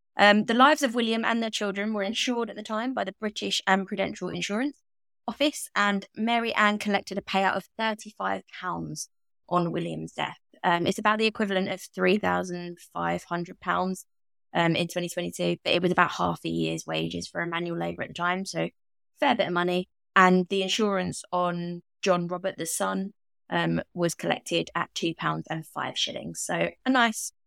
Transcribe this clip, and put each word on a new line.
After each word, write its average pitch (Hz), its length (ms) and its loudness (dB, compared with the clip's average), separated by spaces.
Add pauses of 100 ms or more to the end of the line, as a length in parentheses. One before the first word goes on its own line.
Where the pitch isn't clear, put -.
(160)
Um, 208 280 8
the 233 100 0
lives 285 280 8
of 240 120 2
William 226 300 0
and 233 180 0
their 220 80 -4
children 208 440 -2
were 202 80 -2
insured 233 480 -2
at - 60 -14
the 208 60 -8
time 226 300 -4
by 208 120 -2
the 190 140 -6
British 214 480 -2
and 190 200 4
Prudential 190 420 -4
Insurance 214 540 -4 (440)
Office, 277 500 -2
and 202 300 2 (100)
Mary 233 380 0
Ann 208 240 4
collected 196 400 -2
a 190 40 -4
payout 190 320 2
of - 220 -4
thirty-five 214 640 -4 (180)
pounds 165 500 -6 (380)
on 170 240 0
William's 165 400 -6
death. - 260 -6 (260)
Um, 170 220 2
it's 190 120 2
about 214 200 2
the 220 80 2
equivalent 196 420 0
of 190 120 -6 (140)
three 185 220 4
thousand 180 640 -2 (160)
five 175 300 -4
hundred 175 360 -6
pounds, 180 460 -2 (480)
um, 170 200 4
in 170 140 0
twenty 175 200 -4
twenty-two, 175 540 -2
but - 120 2
it 170 80 2
was 175 100 4
about 175 200 4
half 175 320 -2
a 165 40 -4
year's 165 380 -2
wages 165 420 -6
for 170 140 -6
a 170 40 -4
manual 170 320 -4
labourer 170 260 -6
at - 40 -8
the 151 60 -16
time, 180 320 -2
so 165 240 -4 (500)
fair 277 140 4
bit 190 140 0
of 180 40 -4
money. 180 360 0 (280)
And 185 320 8
the 196 140 0
insurance 185 680 0
on 175 520 -2 (180)
John 175 260 2
Robert, 180 300 -4
the - 80 -6
son, 190 480 -2 (380)
um, 170 320 2 (100)
was 175 220 0
collected - 600 -2
at 165 200 -4
two 165 200 -2
pounds 156 360 -4
and 160 160 -6
five 131 320 -8
shillings. - 420 -6
So 170 300 -2 (160)
a 254 40 2
nice, 233 420 0 (140)